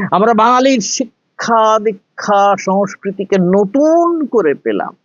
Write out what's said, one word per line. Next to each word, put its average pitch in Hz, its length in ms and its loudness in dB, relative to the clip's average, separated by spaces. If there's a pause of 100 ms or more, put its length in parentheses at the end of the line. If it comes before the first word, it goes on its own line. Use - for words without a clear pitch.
(120)
আমরা 214 220 2
বাঙালির 247 460 2
শিক্ষা 220 1000 -2
দীক্ষা 202 800 -2
সংস্কৃতিকে 196 800 -4
নতুন 294 840 2
করে 185 280 0
পেলাম। 104 520 -6